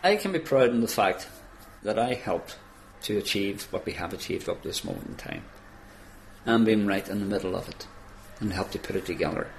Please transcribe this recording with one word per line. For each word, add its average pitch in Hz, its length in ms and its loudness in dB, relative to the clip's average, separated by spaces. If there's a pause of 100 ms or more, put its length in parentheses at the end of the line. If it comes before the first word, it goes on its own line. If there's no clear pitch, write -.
I 202 140 6
can 196 140 -2
be 170 80 0
proud 135 300 6
in 120 120 4
the 113 60 2
fact 95 400 2 (540)
that 107 160 0
I 120 160 2
helped - 440 -4 (460)
to 104 140 0
achieve 98 540 -2
what 92 140 -4
we - 80 -4
have 90 180 -6
achieved - 380 -6
up - 120 -4
to - 60 -8
this - 160 -4
moment - 240 -6
in - 80 -8
time, - 280 -8 (1000)
and 117 200 8
being 107 220 6
right 98 200 0
in 101 120 -2
the 101 60 -2
middle 98 300 0
of 92 140 -4
it, - 180 -14 (520)
and 104 120 -2
helped 90 220 -4
to - 60 -4
put - 160 -8
it 95 100 -4
together. 80 420 -2 (120)